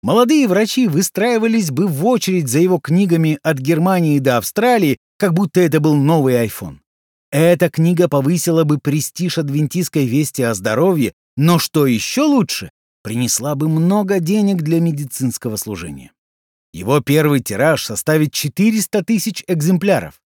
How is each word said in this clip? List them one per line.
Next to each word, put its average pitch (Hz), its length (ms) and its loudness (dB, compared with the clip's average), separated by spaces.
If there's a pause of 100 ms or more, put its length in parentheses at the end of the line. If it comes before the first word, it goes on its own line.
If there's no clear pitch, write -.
Молодые 240 460 2
врачи 214 380 0
выстраивались 214 840 0
бы 143 160 0
в 156 200 -2
очередь 185 420 0
за 120 100 0
его 180 200 2
книгами 165 640 0
от 156 160 0
Германии 160 600 0
до 131 200 2
Австралии, 208 600 0 (200)
как 185 160 0
будто 180 260 0
это 156 200 2
был 151 140 2
новый 143 400 2 (120)
iPhone. 82 320 -12 (520)
Эта 165 400 2
книга 170 380 2
повысила 160 560 0
бы 147 140 0
престиж 156 600 -4
адвентистской 151 680 -2
вести 135 360 -2
о 117 120 0
здоровье, 113 580 0 (240)
но, 165 220 4
что 147 280 0
еще 131 400 0
лучше, 247 440 0 (320)
принесла 120 520 -4
бы 151 140 -2
много 185 520 0
денег 196 420 0
для 165 180 0
медицинского 139 760 -4
служения. 82 560 -10 (600)
Его 104 280 0
первый 147 400 2
тираж 131 440 -2
составит 156 480 -2
четыреста 208 720 -2
тысяч 220 420 -4
экземпляров. 165 800 -2